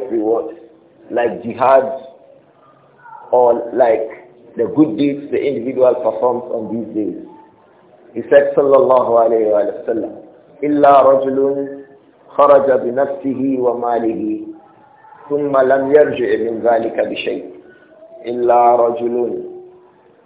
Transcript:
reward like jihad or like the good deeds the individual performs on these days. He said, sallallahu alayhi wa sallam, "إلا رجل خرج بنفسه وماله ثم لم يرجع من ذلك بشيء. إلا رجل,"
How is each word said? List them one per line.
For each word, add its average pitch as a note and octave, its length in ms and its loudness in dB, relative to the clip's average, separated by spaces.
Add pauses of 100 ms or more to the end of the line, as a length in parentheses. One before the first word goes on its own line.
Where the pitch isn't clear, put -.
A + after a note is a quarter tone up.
reward A2+ 460 -2 (560)
like A#2+ 320 -4
jihad B2+ 400 2 (1500)
or A#2+ 420 2
like A2+ 340 0 (480)
the A2+ 200 -2
good D#3 220 2
deeds C#3+ 340 -2
the C3+ 60 -2
individual B2+ 580 0
performs A#2+ 480 -2 (100)
on A2 180 -8
these A2 240 -8
days. G2 320 -8 (840)
He A2+ 160 -8
said, C#3+ 260 4
sallallahu B2+ 560 4 (160)
alayhi A2+ 240 0
wa G2+ 320 -2
sallam, A2+ 300 -6 (500)
"إلا C#3+ 380 4
رجل C3+ 360 2 (920)
خرج C#3 420 4
بنفسه C3 880 -2
وماله A#2 880 -2 (840)
ثم C#3+ 280 -2
لم C3+ 340 2
يرجع C3+ 380 2 (220)
من A2+ 120 -8
ذلك A#2 340 0 (120)
بشيء. - 340 -8 (800)
إلا A#2+ 500 2
رجل," A#2+ 680 -2 (840)